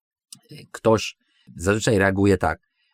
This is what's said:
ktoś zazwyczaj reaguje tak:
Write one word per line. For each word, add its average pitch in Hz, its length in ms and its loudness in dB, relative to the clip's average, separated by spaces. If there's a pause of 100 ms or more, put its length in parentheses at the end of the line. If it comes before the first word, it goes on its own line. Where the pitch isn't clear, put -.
(720)
ktoś - 440 -2 (400)
zazwyczaj 104 420 0
reaguje 98 400 2
tak: 78 220 -4 (340)